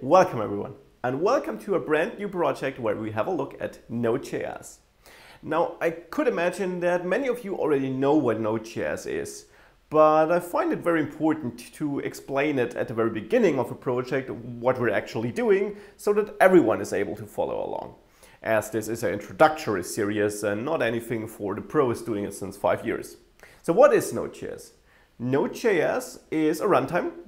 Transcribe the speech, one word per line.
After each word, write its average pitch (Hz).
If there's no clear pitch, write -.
welcome 143
everyone, 101
and 135
welcome 254
to 190
a -
brand 151
new 202
project 143
where 107
we 107
have 107
a 139
look 139
at -
Node.js. 120
Now, 156
I 170
could -
imagine 180
that 175
many 240
of 233
you 196
already 139
know 135
what 120
Node.js 107
is, 69
but 156
I 175
find 302
it 165
very 165
important 151
to 143
explain 139
it 120
at -
the 113
very 113
beginning 143
of 117
a 131
project, 127
what 120
we're 117
actually 110
doing, 202
so -
that 202
everyone 147
is 104
able 95
to 110
follow 64
along, -
as 110
this 110
is 113
an 127
introductory 104
series 104
and 107
not 151
anything 117
for 101
the 107
pros 123
doing 101
it 98
since 92
five 101
years. -
So 165
what 240
is 151
Node.js? -
Node.js 165
is 156
a 135
runtime 165